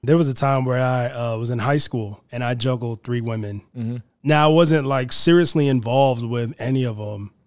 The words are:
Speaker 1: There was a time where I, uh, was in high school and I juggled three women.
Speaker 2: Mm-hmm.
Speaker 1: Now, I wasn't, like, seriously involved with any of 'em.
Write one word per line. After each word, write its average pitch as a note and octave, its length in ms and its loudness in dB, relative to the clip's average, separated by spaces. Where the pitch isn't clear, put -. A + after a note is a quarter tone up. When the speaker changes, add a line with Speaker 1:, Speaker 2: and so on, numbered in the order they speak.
Speaker 1:
There C#3+ 160 4
was D#3 120 2
a C3 40 -2
time C3+ 300 0
where B2+ 160 0
I, B2+ 280 0
uh, A#2+ 300 -4
was A#2 120 -4
in A#2+ 100 -4
high C3+ 180 0
school A2 540 -6
and A#2+ 100 -8
I B2 120 -2
juggled A#2+ 500 -4
three B2 180 -4
women. G#2+ 420 -6
Speaker 2:
Mm-hmm. A#2+ 200 -6
Speaker 1:
Now, D3+ 260 4
I D#3 40 4
wasn't, D#3+ 320 4
like, C3 260 -2
seriously E3+ 560 4
involved B2+ 560 2
with A#2 360 -4
any C3 260 -2
of A2 140 -6
'em. G#2 320 -10